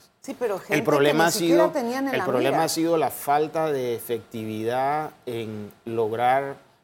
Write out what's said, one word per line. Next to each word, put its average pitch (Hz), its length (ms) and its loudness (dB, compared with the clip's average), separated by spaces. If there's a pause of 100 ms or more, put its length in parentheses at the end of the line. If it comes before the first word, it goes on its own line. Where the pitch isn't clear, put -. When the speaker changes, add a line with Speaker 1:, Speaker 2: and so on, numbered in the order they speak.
(200)
Speaker 1:
Sí, - 180 -12
pero 208 200 -4
gente - 160 -4
Speaker 2:
El 151 100 2
problema 147 280 4
Speaker 1:
que 160 100 4
ni 170 60 6
Speaker 2:
ha - 20 4
Speaker 1:
siquiera 170 320 4
Speaker 2:
sido, - 100 2
Speaker 1:
tenían 262 360 -2
en 262 40 -2
Speaker 2:
el - 60 -2
Speaker 1:
la - 80 -2
Speaker 2:
problema 127 320 2
Speaker 1:
mira. 160 60 2
Speaker 2:
ha 156 40 0
sido 165 300 0
la 143 100 0
falta 156 640 -2
de 127 220 -2
efectividad 117 1160 -4 (120)
en 110 480 -8 (140)
lograr 120 680 0 (280)